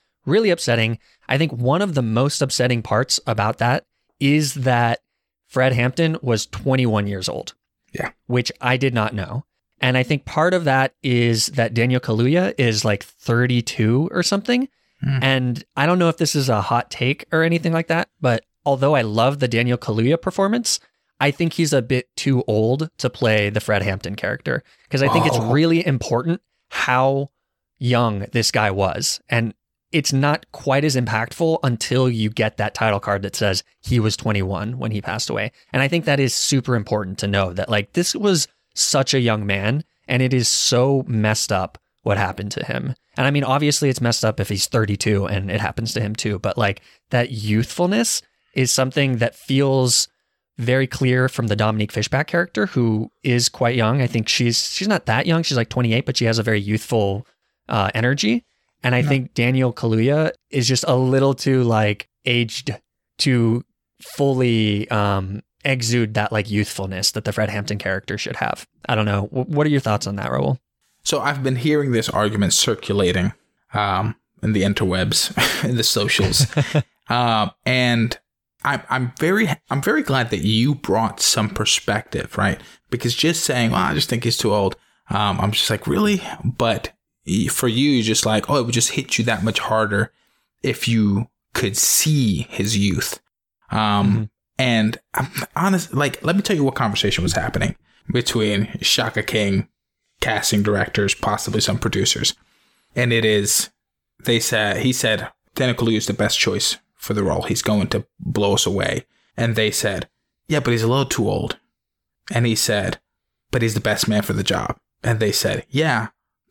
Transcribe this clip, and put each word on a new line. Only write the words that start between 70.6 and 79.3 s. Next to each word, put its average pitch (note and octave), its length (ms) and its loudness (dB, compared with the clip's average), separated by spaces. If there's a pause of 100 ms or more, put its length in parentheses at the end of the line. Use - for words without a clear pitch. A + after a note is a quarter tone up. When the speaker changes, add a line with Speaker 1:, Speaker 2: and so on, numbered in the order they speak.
Speaker 2:
So C#3+ 160 0
I've C#3 200 -2
been C3 140 0
hearing C#3+ 380 2
this A2 160 0
argument G2+ 420 0
circulating, F#2+ 800 0 (420)
um, G2+ 440 -2 (240)
in A2 100 0
the G2+ 120 2
interwebs, F#2+ 680 0 (320)
<laughs> - 60 0
in B2 80 0
the A2+ 60 0
socials. - 680 0
Speaker 1:
<laughs> C#3+ 320 0 (260)
Speaker 2:
Um, A#2 420 0 (140)
and A#2+ 520 2 (480)
I'm, C#3 240 -2
I'm B2+ 280 -2
very, G3 300 2 (220)